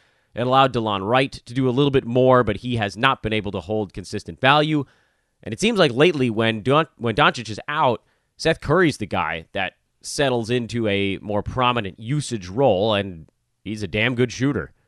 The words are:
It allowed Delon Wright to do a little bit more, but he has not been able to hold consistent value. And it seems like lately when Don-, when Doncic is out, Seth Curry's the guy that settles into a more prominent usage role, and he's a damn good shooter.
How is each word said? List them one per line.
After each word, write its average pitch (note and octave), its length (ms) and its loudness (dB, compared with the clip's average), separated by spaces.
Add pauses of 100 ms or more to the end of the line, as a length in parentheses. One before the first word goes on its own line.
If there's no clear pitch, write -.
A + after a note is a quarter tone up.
(340)
It - 80 -6
allowed C3 320 2
Delon G#2 340 -2
Wright C3 240 0
to - 220 -18
do C3 160 0
a - 20 0
little C#3 200 2
bit C3+ 140 2
more, B2+ 380 6
but G#2 140 -2
he A#2+ 200 -4
has G2+ 200 -4
not C3 240 2
been G#2+ 120 -4
able G2+ 180 -2
to F#2+ 80 -4
hold G2+ 340 -4
consistent F#2+ 480 -10
value. D3 440 2 (580)
And G#2+ 100 -10
it A2 60 -12
seems A3 180 0
like D3+ 160 4
lately C#3 360 2
when A2+ 340 0
Don-, D3 240 2 (100)
when A2+ 180 -4
Doncic C3 340 0
is G2+ 180 -8
out, D3 360 0 (320)
Seth D#3+ 240 -2
Curry's E3 380 2
the G#2+ 80 -6
guy E2 480 -4
that F#2+ 200 -4 (280)
settles B2 480 -2
into A#2 380 -2
a G2 320 0
more G#2 240 -4
prominent A#2+ 560 -2
usage A2+ 500 -6
role, G#2+ 460 2
and F#2 320 -4 (360)
he's G#2+ 200 -8
a G2 40 -8
damn A2 280 0
good A#2+ 160 0
shooter. A#2 420 -4 (140)